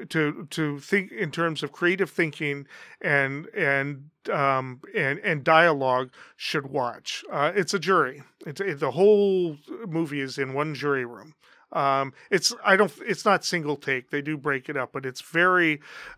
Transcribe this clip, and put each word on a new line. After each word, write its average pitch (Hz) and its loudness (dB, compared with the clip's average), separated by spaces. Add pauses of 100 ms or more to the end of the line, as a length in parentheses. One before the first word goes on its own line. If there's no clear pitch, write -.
to, 156 -2
to 147 -4
think 190 -2
in 170 -6
terms 165 -4
of 143 -10
creative 170 0
thinking 143 -4 (360)
and, 139 0
and, 143 -2 (220)
um, 135 0 (160)
and, 151 -2
and 170 -2
dialogue 135 4 (260)
should 139 -4
watch. 127 -6
Uh, 156 0
it's 196 0
a 196 -2
jury. 147 0 (220)
It's, 151 -10
it, 165 -6
the 143 0
whole 185 4 (280)
movie 151 -2
is 135 -6
in 135 -2
one 147 -2
jury 135 -2
room. 120 -14 (380)
Um, 139 0 (180)
it's, 196 2 (100)
I 190 6
don't, 202 2 (120)
it's 196 -4
not 196 4
single 151 -2
take. 131 -4
They 147 -2
do 151 -6
break 135 -4
it 143 -6
up, 123 -6
but 135 -8
it's 127 -10
very, 170 2 (360)